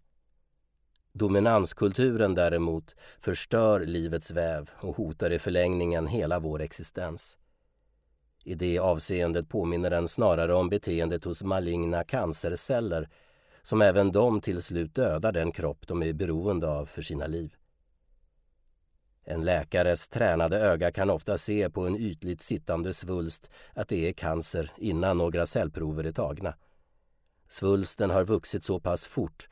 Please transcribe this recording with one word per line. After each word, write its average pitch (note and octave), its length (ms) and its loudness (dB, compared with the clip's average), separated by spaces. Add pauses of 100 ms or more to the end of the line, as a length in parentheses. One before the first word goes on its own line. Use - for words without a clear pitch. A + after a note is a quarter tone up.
(1120)
Dominanskulturen G#2 1200 4
däremot E2 600 0 (240)
förstör G#2+ 600 2
livets E2 520 -2
väv E2 380 -2 (120)
och F#2 140 -6
hotar D#2 360 -4
i E2+ 80 0
förlängningen F2 680 0
hela D#2+ 320 -2
vår D#2 220 -4
existens. - 760 -8 (1080)
I F2+ 120 -8
det F2 240 0
avseendet E2+ 680 0
påminner F2 400 -2
den E2+ 180 0
snarare E2+ 460 2
om F#2 160 4
beteendet E2+ 540 -2
hos F2 200 -4
maligna E2+ 600 -2
cancerceller, F2 1080 -2 (520)
som G#2+ 200 2
även G2 300 6
de G#2+ 300 4
till F2 200 -4
slut E2+ 340 -4
dödar D#2+ 360 0
den E2+ 200 0
kropp D#2 360 -6
de E2+ 160 -2
är D#2+ 100 -2
beroende E2 560 -2
av D2 160 -4
för - 160 -12
sina D2+ 260 -6
liv. D#2+ 280 -6 (1700)
En D#2+ 200 -4
läkares F2 640 2
tränade F2 500 2
öga F2 320 4
kan G2 180 0
ofta F#2 280 0
se G#2 320 0
på F#2 120 -4
en F2+ 140 0
ytligt F2+ 460 -6
sittande F2 520 -2
svulst F2 580 -4 (220)
att - 140 -6
det F2 220 0
är F#2 40 -2
cancer E2 640 -4
innan F#2 400 0
några E2+ 280 0
cellprover D#2 580 -2
är D#2+ 80 -4
tagna. D#2 420 -4 (920)
Svulsten G2 640 0
har F#2+ 140 4
vuxit G2 400 0
så F#2 160 0
pass F2+ 260 0
fort - 460 -6